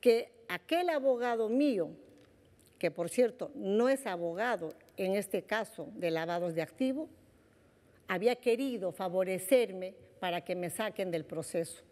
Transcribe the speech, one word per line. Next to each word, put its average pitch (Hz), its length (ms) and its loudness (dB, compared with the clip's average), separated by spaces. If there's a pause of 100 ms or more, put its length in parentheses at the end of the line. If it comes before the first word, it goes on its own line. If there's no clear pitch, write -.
Que 233 320 4 (160)
aquel 330 400 0
abogado 247 600 0
mío, 233 400 2 (880)
que 170 120 0
por 170 200 -6
cierto 233 440 0
no 214 360 2
es 269 160 0
abogado 175 680 -2 (240)
en 190 180 0
este 196 280 -2
caso 208 520 -6
de 175 160 -2
lavados 170 440 -2
de 160 80 0
activo, 262 480 -2 (960)
había 208 280 2
querido 233 560 0
favorecerme 185 1000 2 (260)
para 175 200 -2
que 180 160 -6
me 175 140 -4
saquen 196 400 -4
del 160 160 -2
proceso. 165 640 -6